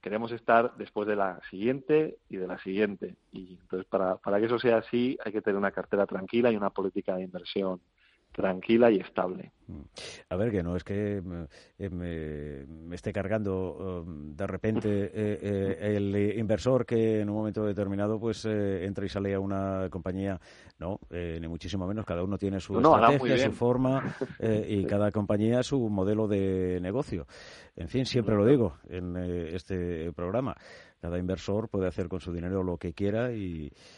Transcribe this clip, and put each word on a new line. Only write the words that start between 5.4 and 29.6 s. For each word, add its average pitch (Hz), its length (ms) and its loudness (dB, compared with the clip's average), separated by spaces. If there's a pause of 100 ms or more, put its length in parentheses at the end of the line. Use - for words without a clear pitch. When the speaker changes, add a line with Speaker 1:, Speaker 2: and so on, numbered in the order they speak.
Speaker 1:
tener 101 160 2
una 98 120 0
cartera 98 360 0
tranquila 113 440 0
y 110 60 2
una 101 140 -2
política 95 460 -2
de 92 80 -4
inversión 95 560 -4 (520)
tranquila 107 580 4
y 104 60 6
estable. 92 560 -4 (140)
Speaker 2:
Mm. 82 140 -14 (500)
A 90 60 -2
ver, 110 140 0
que 98 120 0
no 85 120 -2
es 90 100 -4
que, 101 380 -4
mm, 87 200 -8 (360)
eh, 95 120 -6
me, 78 760 -6
me 80 280 -14
esté 92 180 -6
cargando, 92 920 -2
um, 76 280 -10
de 98 120 -4
repente, 107 420 0
Speaker 1:
<laughs> 101 260 0
Speaker 2:
eh, 104 280 -2
eh, 101 540 0
el 101 420 2
inversor 117 480 2
que 110 340 2
en 104 80 0
un 104 80 -2
momento 107 300 -2
determinado, 101 520 0
pues, 110 280 -4
eh, 101 400 0
entra 101 180 -4
y 92 60 -4
sale 98 240 -2
a 98 60 2
una 98 500 -2
compañía. 92 500 -4 (380)
No, 87 200 -6 (120)
eh, 85 320 -6
ni 82 40 -6
muchísimo 87 400 -4
menos. 104 200 -4
Cada 87 180 -2
uno 98 140 -2
tiene 98 200 -2
su 98 140 -8
Speaker 1:
No, 107 80 2
no, 151 140 8
hará 113 140 8
muy 143 80 8
Speaker 2:
estrategia, 127 200 2
su 131 140 4
Speaker 1:
bien. - 20 -2
Speaker 2:
forma, 131 640 2 (100)
Speaker 1:
<laughs> - 140 -12
Speaker 2:
eh, 107 260 2
y 101 140 0
Speaker 1:
Sí. 92 60 0
Speaker 2:
cada 101 260 2
compañía 107 500 2
su 139 160 0 (120)
modelo 104 360 2
de 92 540 2
negocio. 95 460 -4 (500)
En 85 120 -8
fin, 123 180 0
siempre 113 280 2
lo 104 120 8
digo 120 320 6 (100)
en, 90 280 -6
eh, 87 380 -4
este 87 600 -4